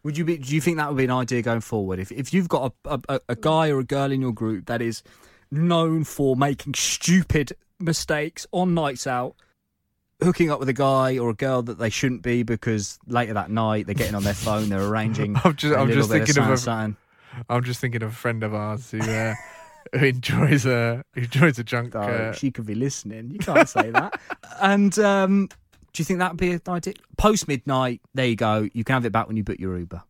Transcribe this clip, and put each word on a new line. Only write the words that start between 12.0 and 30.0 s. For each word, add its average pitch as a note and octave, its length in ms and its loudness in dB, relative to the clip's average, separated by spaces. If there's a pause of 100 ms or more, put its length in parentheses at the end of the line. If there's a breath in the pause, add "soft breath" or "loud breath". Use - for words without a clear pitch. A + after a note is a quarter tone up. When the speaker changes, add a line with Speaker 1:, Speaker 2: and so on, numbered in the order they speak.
Speaker 1:
be A#2+ 200 2
because A2 640 -2
later A2+ 280 -2
that F#2 160 -4
night G#2+ 360 0
they're G#2 80 -4
getting G#2+ 200 -2
on G2+ 100 -2
their G2+ 100 0
phone, G#2+ 360 -2
they're G2 180 0
arranging A2 520 -2
Speaker 2:
<laughs> - 40 -8
I'm E3 120 4
just, D3+ 180 0
Speaker 1:
a C3 40 2
Speaker 2:
I'm C3+ 100 4
Speaker 1:
little A2+ 140 4
Speaker 2:
just G#2+ 80 2
Speaker 1:
bit G#2+ 120 4
of A2 40 0
Speaker 2:
thinking C#3+ 160 4
of B2 80 4
a, C3+ 40 4
Speaker 1:
Sansan. A2+ 420 -2 (540 loud breath)
Speaker 2:
I'm B2 140 2
just B2 160 -6
thinking A#2+ 220 -4
of A2 80 -4
a A#2+ 40 -10
friend A2+ 280 -4
of G#2+ 120 -4
ours G#2+ 360 -6
who, A2 100 -6
uh, A2 340 -2 (300 loud breath)
<laughs> - 280 -16
who C3 140 4
enjoys C3 580 2
a, A#2+ 480 2
who C3 100 -6
enjoys C3 360 2
a A#2 60 -6
drunk, A#2+ 300 -4
Speaker 1:
Oh, A2+ 60 -4
Speaker 2:
uh, G#2+ 320 -2
Speaker 1:
she C3 180 -4
could A#2+ 160 -10
be G#2 80 -6
listening. A2+ 560 -6
You G3+ 80 -10
can't - 300 4
say - 220 -2
that. - 360 -4
Speaker 2:
<laughs> - 340 -14
Speaker 1:
And, G3+ 400 4
um, G3 480 4 (440)
do - 100 -8
you - 20 0
think F#3 160 -2
that F3+ 120 0
would E3+ 80 -8
be F3+ 120 2
an F3 160 -2
idea? F3+ 240 -4 (260)
Post G#3+ 300 4
midnight, C3 520 0 (140)
there C3 120 0
you A2+ 100 2
go. G#2+ 380 2
You A2+ 100 -2
can C3+ 100 2
have B2+ 120 0
it G2+ 60 -2
back A2 160 0
when A2+ 100 -4
you G2+ 60 -2
book - 140 -6
your F#2 200 -4
Uber. F2 320 -10